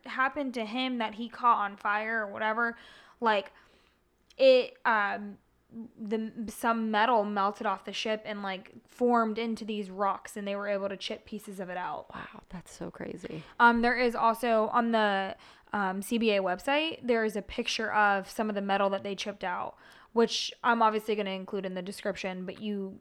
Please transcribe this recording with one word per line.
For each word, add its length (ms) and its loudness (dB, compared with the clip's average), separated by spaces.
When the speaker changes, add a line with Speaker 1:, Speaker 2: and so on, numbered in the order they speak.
Speaker 1:
happened 500 -2
to 100 -4
him 340 -4
that 160 -4
he 140 -8
caught 300 4
on 180 -4
fire 480 -2
or 60 -6
whatever, 460 -2
like, 300 2
it, 460 6
um, 540 0
the, 300 -4
some 460 -2
metal 320 4
melted 420 -2
off 180 -2
the 80 -10
ship 320 -4
and, 200 -8
like, 260 -8
formed 520 2
into 260 -4
these 260 -4
rocks, 460 -2
and 100 -8
they 80 -4
were 140 -4
able 200 0
to 80 -8
chip 280 -8
pieces 340 -12
of 100 -8
it 80 -8
out. 380 -8
Speaker 2:
Wow, 360 -14
that's 220 -14
so 200 -10
crazy. 500 -10
Speaker 1:
Um, 240 8
there 140 4
is 180 2
also 580 2
on 200 2
the, 420 2
um, 280 -2
C 160 -2
B 140 4
A 100 4
website, 640 0
there 220 2
is 100 0
a 80 -2
picture 500 -4
of 380 4
some 180 -2
of 60 -2
the 80 -2
metal 280 2
that 120 -2
they 140 -6
chipped 260 -8
out, 320 -6
which 380 2
I'm 160 4
obviously 340 2
gonna 160 -2
include 360 -6
in 80 -6
the 80 -4
description, 640 -6
but 160 -10
you, 380 -4